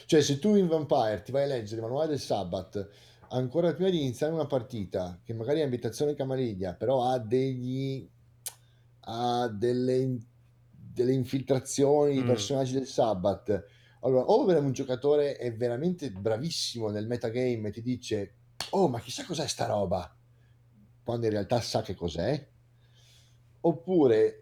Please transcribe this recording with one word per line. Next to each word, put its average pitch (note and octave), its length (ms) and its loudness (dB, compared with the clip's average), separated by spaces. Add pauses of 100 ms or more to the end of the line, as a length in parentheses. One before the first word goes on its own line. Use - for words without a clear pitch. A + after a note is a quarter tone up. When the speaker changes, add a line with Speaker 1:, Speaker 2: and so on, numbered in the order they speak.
Speaker 1:
Cioè, D3+ 160 8
se C#3 160 2
tu G#3 180 4
in F#3+ 120 6
Vampire C3+ 540 2
ti B2 100 -12
vai C#3 120 2
a - 20 0
leggere A2+ 300 -4
il A2+ 60 -6
manuale C3+ 260 -2
del C#3+ 120 0
Sabbath, F#2+ 680 -4 (400)
ancora C3 460 0
prima F#3 160 0
di E3+ 100 2
iniziare C#3+ 320 -2
una D#3 140 -2
partita, G2 760 -4
che A2+ 120 -10
magari B2 260 -2
è - 40 2
ambientazione C3 500 -2
Camariglia, B2 600 -4
però B2 300 0
ha B2+ 140 2
degli, C3 920 -2 (920)
ha A#2+ 480 -2
delle B2 500 0
in-, B2+ 280 -2 (440)
delle - 420 -2
infiltrazioni C#3 1040 2
di C3 80 0
Speaker 2:
Mm. - 20 0
Speaker 1:
personaggi B2+ 480 0
del C3 140 -2
Sabbath, G2+ 800 0 (360)
allora, B2+ 240 2
o A3+ 200 4
per E3+ 180 4
un C#3 100 0
giocatore C3+ 640 0
è A#2+ 180 -6
veramente B2+ 560 -2
bravissimo A2 800 -4
nel G#2+ 180 -4
metagame A#2+ 600 -2
e G2+ 40 -6
ti A2+ 100 -12
dice: A2+ 540 -4 (340)
"Oh, F3+ 180 2
ma A#2 120 -4
chissà - 240 -10
cos'è D#3 220 -4
sta - 200 -4
roba", F#2+ 480 -2 (880)
quando A#2+ 220 -2
in G#2+ 60 2
realtà G#2+ 280 0
sa A2+ 220 -2
che G2 120 -8
cos'è, F2 560 -4 (1080)
oppure C#3 800 4